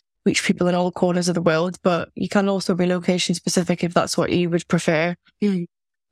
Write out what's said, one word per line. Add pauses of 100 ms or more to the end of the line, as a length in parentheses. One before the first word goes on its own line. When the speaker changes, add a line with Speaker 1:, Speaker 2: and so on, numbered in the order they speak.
(240)
Speaker 1:
reach
people
in
all
corners
of
the
world,
but
you
can
also
be
location
specific
if
that's
what
you
would
prefer. (260)
Speaker 2:
Mm. (480)